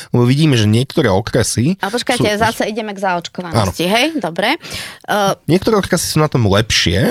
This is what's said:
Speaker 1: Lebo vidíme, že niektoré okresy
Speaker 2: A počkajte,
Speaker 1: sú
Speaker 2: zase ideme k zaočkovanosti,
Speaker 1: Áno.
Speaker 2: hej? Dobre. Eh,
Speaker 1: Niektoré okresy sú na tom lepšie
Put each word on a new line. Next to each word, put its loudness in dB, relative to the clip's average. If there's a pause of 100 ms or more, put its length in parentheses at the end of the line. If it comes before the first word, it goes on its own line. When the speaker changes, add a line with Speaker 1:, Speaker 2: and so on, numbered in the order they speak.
Speaker 1:
Lebo 2
vidíme, 4
že 2
niektoré 2
okresy 0
Speaker 2:
A -4
počkajte, 0
Speaker 1:
sú -2
Speaker 2:
zase 0
ideme -6
k -6
zaočkovanosti, -2
Speaker 1:
Áno. 0
Speaker 2:
hej? 2 (100)
Dobre. -2
Eh, -4 (120)
Speaker 1:
Niektoré 2
okresy -2
sú -4
na 2
tom 2
lepšie 2 (140)